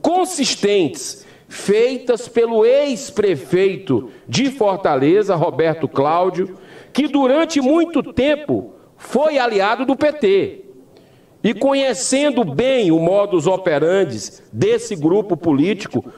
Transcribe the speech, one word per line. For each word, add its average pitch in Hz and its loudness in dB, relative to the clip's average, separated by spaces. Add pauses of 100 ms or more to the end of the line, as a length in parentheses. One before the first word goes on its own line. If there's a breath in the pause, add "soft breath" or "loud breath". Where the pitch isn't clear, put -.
consistentes 277 0 (220 loud breath)
feitas 240 -2
pelo 233 2
ex-prefeito 196 0 (160 loud breath)
de 233 0
Fortaleza, 190 2
Roberto 156 0
Cláudio, 175 0 (340 loud breath)
que 294 0
durante 285 0
muito 311 0
tempo 277 -4 (220 loud breath)
foi 294 -2
aliado 233 0
do 262 0
P 294 0
T. 190 0 (800 soft breath)
E 214 2
conhecendo 269 -2
bem 214 0
o 160 4
modus 180 2
operandi 175 0 (320 loud breath)
desse 214 -2
grupo 180 0
político, 156 -2 (140 loud breath)